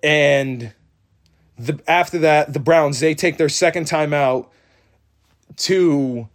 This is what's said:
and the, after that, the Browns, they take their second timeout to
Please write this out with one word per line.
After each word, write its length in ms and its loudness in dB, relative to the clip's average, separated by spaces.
and 680 0
the, 300 -8
after 320 0
that, 320 2
the 80 -4
Browns, 400 2
they 160 0
take 200 -2
their 120 0
second 380 -2
timeout 600 -2
to 760 0